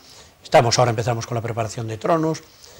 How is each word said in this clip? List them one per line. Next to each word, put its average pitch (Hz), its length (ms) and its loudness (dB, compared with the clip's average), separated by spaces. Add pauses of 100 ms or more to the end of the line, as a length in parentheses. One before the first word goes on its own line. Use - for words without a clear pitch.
(420)
Estamos, 120 360 4
ahora 123 120 4
empezamos 113 360 -2
con - 80 -8
la 113 80 -4
preparación 113 440 -6
de 110 120 -8
tronos, 160 440 0 (380)